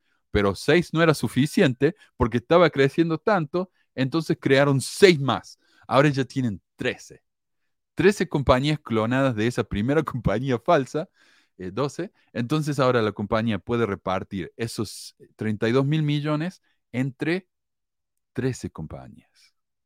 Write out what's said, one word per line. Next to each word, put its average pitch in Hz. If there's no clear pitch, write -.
Pero 101
seis -
no 160
era 160
suficiente 139
porque 120
estaba 165
creciendo 160
tanto, 180
entonces 151
crearon 139
seis 185
más. 123
Ahora 139
ya 135
tienen 120
trece. -
Trece 190
compañías 143
clonadas 120
de 107
esa 120
primera 127
<laughs> -
compañía 120
falsa, 151
eh, 90
doce. 139
Entonces 143
ahora 127
la 107
compañía 110
puede 117
repartir 95
esos -
treinta 107
y -
dos 135
mil 156
millones 151
entre 143
trece 123
compañías. -